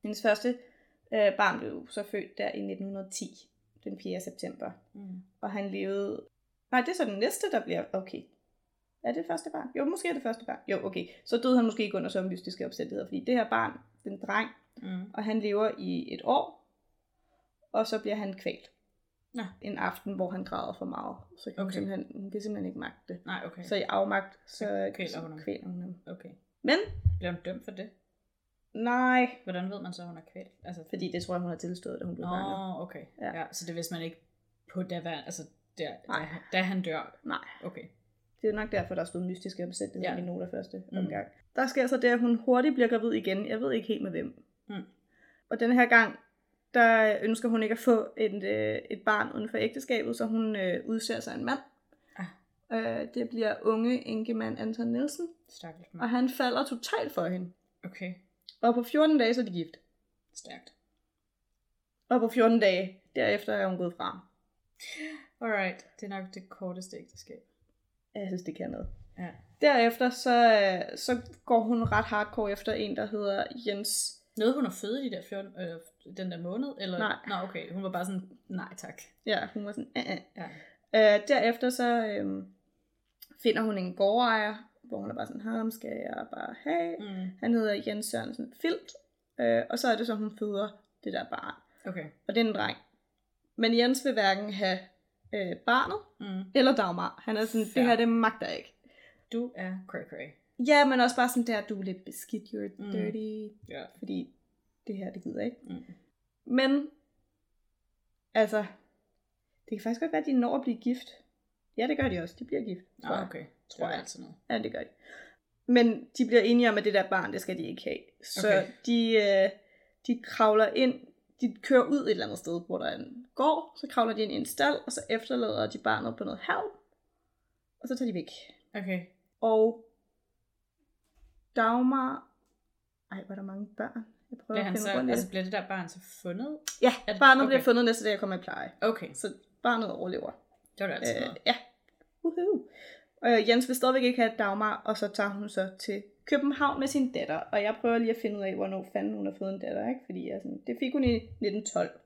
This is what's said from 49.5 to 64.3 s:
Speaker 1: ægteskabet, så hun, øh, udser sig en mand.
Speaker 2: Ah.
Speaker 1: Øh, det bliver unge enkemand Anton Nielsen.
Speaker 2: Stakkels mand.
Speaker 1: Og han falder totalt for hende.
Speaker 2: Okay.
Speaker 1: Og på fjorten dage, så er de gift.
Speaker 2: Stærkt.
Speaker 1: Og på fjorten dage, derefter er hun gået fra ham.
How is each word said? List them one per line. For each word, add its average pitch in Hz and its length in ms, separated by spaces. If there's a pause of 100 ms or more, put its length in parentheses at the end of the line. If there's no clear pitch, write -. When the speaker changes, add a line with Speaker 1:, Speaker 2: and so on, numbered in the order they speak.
Speaker 1:
ægteskabet, 233 600
så 233 80
hun, 220 300
øh, 185 320
udser 226 320
sig - 160
en - 100
mand. 269 140 (560)
Speaker 2:
Ah. 180 100 (760)
Speaker 1:
Øh, 233 120
det 240 160
bliver 226 320
unge 226 460
enkemand 220 520
Anton 226 280
Nielsen. 285 400 (220)
Speaker 2:
Stakkels 165 440
mand. 170 100
Speaker 1:
Og 233 60
han 247 200
falder 254 360
totalt 277 460
for 175 140
hende. 180 260 (320)
Speaker 2:
Okay. 180 300 (480)
Speaker 1:
Og 233 120
på 240 100
fjorten 311 340
dage, 233 160
så 247 80
er 226 40
de 196 60
gift. 170 260 (560)
Speaker 2:
Stærkt. - 400 (1400)
Speaker 1:
Og 247 100
på 226 100
fjorten 226 300
dage, 190 420 (140)
derefter 208 380
er 196 140
hun 185 100
gået 175 200
fra - 60
ham. - 160 (1200)